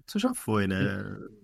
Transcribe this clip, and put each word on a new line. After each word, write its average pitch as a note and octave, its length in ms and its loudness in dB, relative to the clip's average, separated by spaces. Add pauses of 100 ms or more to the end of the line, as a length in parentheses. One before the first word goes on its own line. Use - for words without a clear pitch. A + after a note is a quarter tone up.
Isso - 100 -2
já B3 140 2
foi, - 340 2
né? F#2+ 120 2 (640)